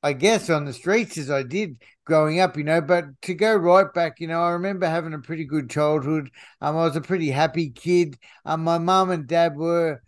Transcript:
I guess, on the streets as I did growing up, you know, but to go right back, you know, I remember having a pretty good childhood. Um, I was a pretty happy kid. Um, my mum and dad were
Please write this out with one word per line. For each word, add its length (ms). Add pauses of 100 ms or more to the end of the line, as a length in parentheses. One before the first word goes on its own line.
I 100
guess, 380
on 160
the 80
streets 440
as 140
I 120
did 340 (280)
growing 360
up, 160
you 80
know, 160
but 240 (160)
to 120
go 220
right 380
back, 260
you 80
know, 140
I 80
remember 360
having 280
a 60
pretty 260
good 240
childhood. 600 (300)
Um, 160
I 60
was 160
a 40
pretty 280
happy 400
kid. 480 (260)
Um, 220
my 120
mum 320
and 160
dad 300
were 520